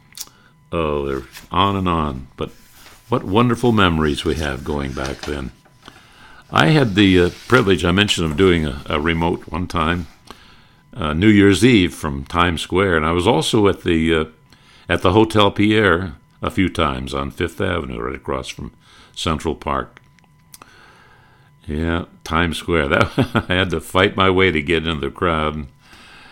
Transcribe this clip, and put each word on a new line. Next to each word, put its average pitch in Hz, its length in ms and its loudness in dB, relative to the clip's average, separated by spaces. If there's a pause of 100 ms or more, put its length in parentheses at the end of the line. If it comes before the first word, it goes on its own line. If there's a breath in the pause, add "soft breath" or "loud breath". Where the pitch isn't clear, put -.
(720 loud breath)
Oh, 76 340 -4
they're 67 180 -6 (280)
on 98 240 2
and 95 120 -2
on. 73 400 -2 (100)
But - 140 -8 (580 loud breath)
what 131 140 -2
wonderful 117 480 2
memories 80 520 2
we 76 120 -2
have 69 280 -6
going 71 280 -6
back 67 300 -8
then. 69 300 -8 (1000 loud breath)
I 147 160 2
had 143 260 2
the, 95 260 6
uh, 87 100 4 (180)
privilege, 98 360 2
I 87 80 0
mentioned, 92 380 0
of 73 80 -4
doing 87 280 4
a, 71 200 -8
a 78 140 -2
remote 82 480 -2
one 87 200 -6
time, 85 380 -2 (880 loud breath)
uh, 76 200 -4
New 87 140 2
Year's 101 380 6
Eve 104 280 4
from 69 320 -8
Times 85 360 0
Square, 90 360 0
and 76 80 0
I 80 80 0
was 87 120 0
also 117 420 2
at 90 140 0
the, 82 320 0
uh, 80 120 0 (640 soft breath)
at 87 140 -2
the 95 120 2
Hotel 107 360 4
Pierre 101 640 2 (280)
a 92 80 -4
few 92 180 0
times 65 440 -4
on 69 180 -6
Fifth - 280 -6
Avenue, 82 400 -6
right 64 160 -8
across 67 320 -8
from - 260 -14 (420 soft breath)
Central 78 400 -4
Park. - 460 -8 (1700 soft breath)
Yeah, 82 380 -4 (180)
Times 82 340 -2
Square. 82 320 -2
That, 107 560 0
<laughs> - 40 -16
I 92 40 0
had 92 180 0
to 80 100 -4
fight 98 340 2
my 95 140 2
way 92 220 4
to 80 100 0
get 80 240 -2
into 73 220 -4
the 67 40 -6
crowd. 78 540 -2 (680 loud breath)